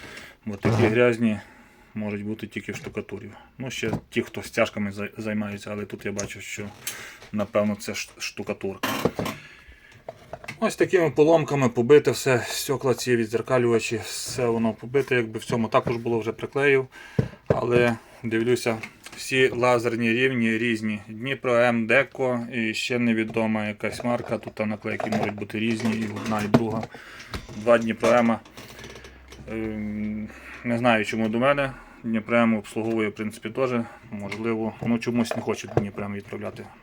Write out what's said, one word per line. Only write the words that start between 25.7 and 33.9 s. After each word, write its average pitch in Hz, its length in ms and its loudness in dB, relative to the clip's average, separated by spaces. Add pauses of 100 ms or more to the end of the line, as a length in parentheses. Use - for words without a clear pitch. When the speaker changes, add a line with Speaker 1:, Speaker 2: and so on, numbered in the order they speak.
Speaker 1:
і 110 180 -2 (160)
одна, 110 180 -2
і 104 60 -2
друга. 110 340 2 (760)
Два 117 220 4
Дніпро 113 300 0
М. 117 280 4 (1120)
Ем, 107 800 -6 (360)
не 117 140 0
знаю, 117 260 4
чому 113 240 0
до 110 100 0
мене. 139 340 2 (320)
Дніпро 113 320 0
М 117 180 6
обслуговує, 110 540 -2
в 101 60 -6
принципі, 107 360 -8
теж. 127 200 0 (400)